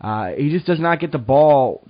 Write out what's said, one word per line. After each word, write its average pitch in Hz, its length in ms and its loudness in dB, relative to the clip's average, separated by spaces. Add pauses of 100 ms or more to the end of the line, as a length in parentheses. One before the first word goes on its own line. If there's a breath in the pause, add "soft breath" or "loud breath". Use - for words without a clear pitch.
uh, 107 280 -6 (100)
he 147 100 0
just 165 160 -2
does 170 160 -2
not 170 200 0
get 170 120 -6
the 151 60 -2
ball 135 720 2